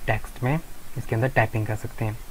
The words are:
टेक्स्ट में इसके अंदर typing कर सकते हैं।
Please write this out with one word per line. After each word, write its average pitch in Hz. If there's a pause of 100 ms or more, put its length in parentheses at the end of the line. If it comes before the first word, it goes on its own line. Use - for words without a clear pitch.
टेक्स्ट -
में 135 (400)
इसके 120
अंदर 120
typing 110
कर 110
सकते 107
हैं। 107 (140)